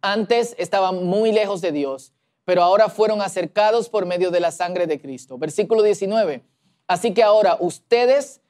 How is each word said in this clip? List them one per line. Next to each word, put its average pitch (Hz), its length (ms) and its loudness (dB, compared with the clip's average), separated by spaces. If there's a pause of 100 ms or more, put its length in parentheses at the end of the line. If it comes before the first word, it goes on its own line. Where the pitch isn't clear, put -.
Antes 226 560 0
estaban 190 480 -2
muy 208 240 0
lejos 202 300 -2
de 175 100 -2
Dios, 139 420 -6 (320)
pero 180 180 2
ahora 196 260 4
fueron 214 340 0
acercados 208 640 0
por 208 160 -2
medio 180 280 -2
de 175 80 0
la 170 100 0
sangre 175 380 -4
de 147 120 -4
Cristo. 131 380 -16
Versículo 202 440 0
diecinueve. 202 640 0 (440)
Así 185 260 -2
que 226 80 4
ahora 208 380 4
ustedes 247 880 0